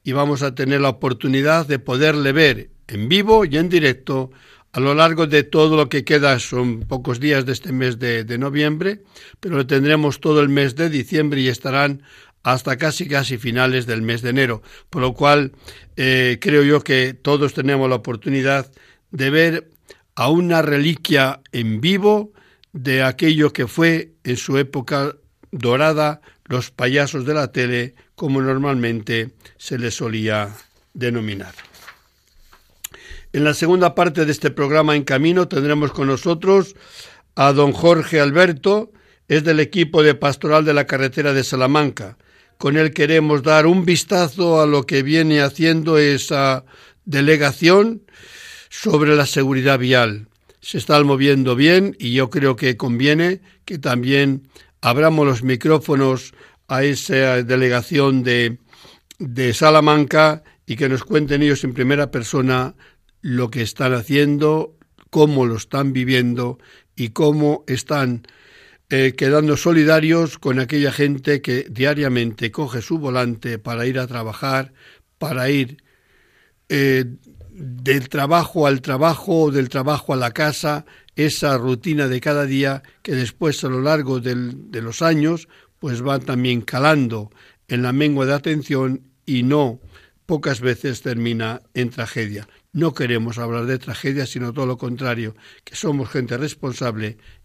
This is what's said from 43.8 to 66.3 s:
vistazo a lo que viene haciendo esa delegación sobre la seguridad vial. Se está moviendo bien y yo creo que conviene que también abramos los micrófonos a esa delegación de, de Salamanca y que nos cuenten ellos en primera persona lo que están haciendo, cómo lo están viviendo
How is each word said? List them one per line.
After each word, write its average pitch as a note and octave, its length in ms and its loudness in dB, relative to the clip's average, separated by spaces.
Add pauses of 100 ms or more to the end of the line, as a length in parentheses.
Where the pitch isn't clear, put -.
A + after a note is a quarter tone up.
vistazo E3+ 760 2
a D3+ 40 4
lo D3 180 2
que C3+ 200 -2
viene D#3 380 2
haciendo D#3+ 580 2
esa C#3 640 0 (400)
delegación D#3+ 1000 2 (640)
sobre D3+ 460 2
la C#3+ 100 4
seguridad C3+ 520 0
vial. A#2+ 520 0 (320)
Se - 160 -8
está D3 260 4
moviendo C3+ 520 2
bien F3+ 440 4
y A#2+ 140 -6
yo C3 160 0
creo C#3 260 0
que B2+ 220 -2
conviene D3+ 640 0 (240)
que F3+ 120 -10
también C3+ 720 0 (340)
abramos D3 460 2
los B2 160 0
micrófonos C3+ 880 0 (360)
a C3+ 160 -2
esa C3+ 580 0
delegación B2+ 800 2
de, A#2+ 340 0 (600)
de B2+ 340 -2
Salamanca D#3 920 4 (220)
y A2+ 120 -8
que C3+ 120 0
nos C3 140 -2
cuenten D3 400 0
ellos C#3+ 220 2
en B2+ 80 -4
primera C3 360 0
persona B2+ 640 -2 (500)
lo B2 260 -2
que A#2+ 140 -4
están B2+ 300 -2
haciendo, D3 840 0 (320)
cómo D3 380 4
lo A2+ 100 -4
están C3+ 340 -4
viviendo B2+ 680 0 (360)